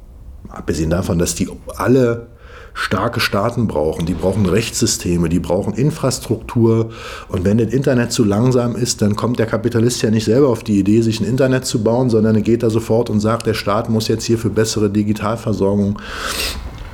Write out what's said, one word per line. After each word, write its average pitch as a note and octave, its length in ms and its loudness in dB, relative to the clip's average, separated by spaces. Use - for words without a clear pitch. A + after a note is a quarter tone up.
abgesehen D#2+ 420 -4
davon, F2 280 0
dass E2+ 180 0
die G2 120 -4
alle A#2 500 2
starke - 460 -4
Staaten A2 480 0
brauchen, D#2 400 -2
die E2+ 80 -2
brauchen F#2+ 320 0
Rechtssysteme, F2 840 0
die F2 120 0
brauchen F#2 340 -2
Infrastruktur A2+ 1160 0
und G2 160 -4
wenn G#2 140 2
das A2 140 0
Internet B2 400 2
zu B2+ 100 2
langsam A#2 540 2
ist, - 260 -2
dann G#2 140 2
kommt A#2+ 240 -2
der A2 60 0
Kapitalist A#2 560 0
ja A#2 100 2
nicht A2 120 2
selber C3 240 4
auf A2 140 -2
die G#2 160 2
Idee, G#2 240 4
sich A2 180 0
ein G2 60 -2
Internet B2+ 400 0
zu A#2 160 -2
bauen, A#2 280 2
sondern A2 260 4
er G#2 60 2
geht A2+ 200 2
da A#2 80 2
sofort A2+ 400 0
und G#2+ 80 0
sagt, G#2+ 280 0
der A2 80 2
Staat G#2+ 360 -2
muss A2 160 0
jetzt A2 160 0
hier A#2 160 0
für A2 120 -2
bessere G#2+ 380 0
Digitalversorgung, G#2 1120 0